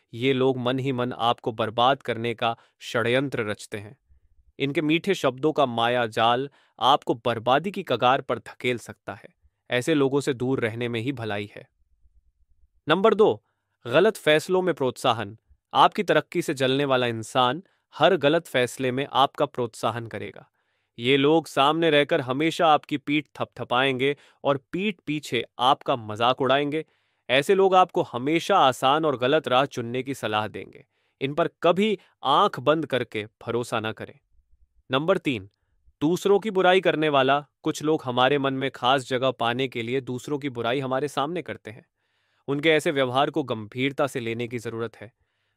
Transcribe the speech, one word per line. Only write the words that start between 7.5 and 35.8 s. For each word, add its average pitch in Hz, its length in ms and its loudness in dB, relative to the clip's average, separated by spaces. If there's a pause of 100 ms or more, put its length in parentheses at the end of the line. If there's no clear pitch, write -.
की 190 120 -8
कगार 131 380 2
पर 123 180 -6
धकेल 123 400 -6
सकता - 360 -16
है। - 140 -20 (420)
ऐसे 123 240 0
लोगों 139 260 2
से 139 140 -2
दूर 127 260 -2
रहने 117 280 -4
में 117 120 -4
ही 131 120 -4
भलाई 104 420 -8
है। - 140 -20 (1200)
नंबर 196 260 4
दो, 180 300 2 (420)
गलत 180 300 2
फैसलों 160 460 2
में 175 120 0
प्रोत्साहन। 117 640 -2 (360)
आपकी 175 280 6
तरक्की 165 400 0
से 160 120 -4
जलने 131 300 0
वाला 127 220 2
इंसान 123 560 0 (320)
हर 175 220 4
गलत 156 300 2
फैसले 127 460 -2
में 135 200 -4
आपका 139 340 0
प्रोत्साहन 117 600 -6
करेगा। 104 440 -14 (480)
ये 123 180 4
लोग 147 300 4
सामने 156 440 2
रहकर 147 300 4
हमेशा 151 480 0
आपकी 147 280 2
पीठ 147 300 -4 (140)
थपथपाएंगे 127 760 -2 (280)
और 139 120 2 (160)
पीठ 196 240 -4 (100)
पीछे 143 380 -4 (140)
आपका 135 380 2
मजाक 113 440 -2
उड़ाएंगे। 143 440 0 (460)
ऐसे 139 240 2
लोग 190 200 4
आपको 180 280 4
हमेशा 156 560 0
आसान 143 460 2
और 139 120 0
गलत 127 320 0
राह 127 160 4
चुनने 123 380 -6
की 131 120 -8
सलाह 107 340 -4
देंगे। - 380 -16 (340)
इन 139 140 -6
पर 160 160 0 (120)
कभी 185 360 2 (260)
आंख 160 360 2
बंद 147 260 0
करके 117 400 -4
भरोसा 117 540 -6
ना 110 120 -6
करें। - 260 -16 (720)
नंबर 160 280 -2
तीन, 110 320 -6 (500)